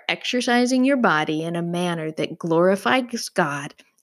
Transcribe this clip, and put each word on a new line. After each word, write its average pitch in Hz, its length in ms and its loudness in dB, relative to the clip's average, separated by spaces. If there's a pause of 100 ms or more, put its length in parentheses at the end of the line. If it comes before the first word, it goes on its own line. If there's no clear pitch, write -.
exercising 247 800 0
your 277 100 4
body 160 480 2
in 170 140 -4
a 170 40 -2
manner 170 520 -2
that 160 260 -6
glorifies 196 880 2
God 143 480 -4 (280)